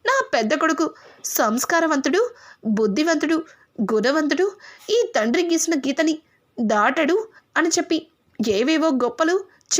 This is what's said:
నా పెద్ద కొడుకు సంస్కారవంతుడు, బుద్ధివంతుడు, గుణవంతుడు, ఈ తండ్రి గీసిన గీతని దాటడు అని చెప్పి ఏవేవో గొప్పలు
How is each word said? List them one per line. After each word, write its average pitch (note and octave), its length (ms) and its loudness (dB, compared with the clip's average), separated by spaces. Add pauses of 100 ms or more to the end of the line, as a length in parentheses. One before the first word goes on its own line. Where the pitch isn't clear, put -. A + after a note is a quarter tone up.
నా B4+ 80 2 (200)
పెద్ద A3+ 200 0
కొడుకు D#4+ 400 0 (300)
సంస్కారవంతుడు, C#4+ 960 0 (460)
బుద్ధివంతుడు, D4+ 760 0 (400)
గుణవంతుడు, C#4 640 0 (440)
ఈ A4 80 2 (180)
తండ్రి A#3 260 0
గీసిన E4 320 0
గీతని D4+ 440 -2 (400)
దాటడు C4+ 680 0 (280)
అని D#4+ 120 0
చెప్పి E4 300 -2 (500)
ఏవేవో C#4 400 2
గొప్పలు D#4+ 560 0 (360)